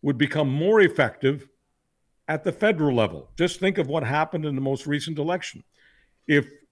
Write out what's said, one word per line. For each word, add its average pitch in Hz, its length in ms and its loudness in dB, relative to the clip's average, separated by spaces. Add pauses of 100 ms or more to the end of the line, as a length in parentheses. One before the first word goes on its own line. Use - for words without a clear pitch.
would 139 140 -2
become 147 300 0
more 175 340 2
effective 143 680 0 (800)
at 156 160 -4
the 175 80 -2
federal 156 440 2
level. 92 400 0
Just 175 240 -2
think 190 200 0
of 151 80 -2
what 151 160 -2
happened 156 420 -2
in 147 80 -4
the 135 80 -4
most 135 240 -4
recent 147 320 -4
election. 160 460 -6 (640)
If 143 180 4 (260)